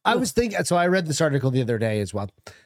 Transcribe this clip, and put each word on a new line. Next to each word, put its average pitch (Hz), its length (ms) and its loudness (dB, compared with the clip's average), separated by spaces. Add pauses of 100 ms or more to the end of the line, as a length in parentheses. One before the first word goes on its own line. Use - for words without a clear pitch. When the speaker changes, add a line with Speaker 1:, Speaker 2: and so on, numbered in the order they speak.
Speaker 1:
I 214 80 4
Speaker 2:
Ugh. - 60 2
Speaker 1:
was 254 120 -2
thinking, 226 320 0
so 175 140 0
I 175 100 2
read 180 180 2
this 156 160 -2
article 139 300 2
the 131 100 2
other 117 160 0
day 107 240 0
as 98 120 -6
well, 101 160 -4 (360)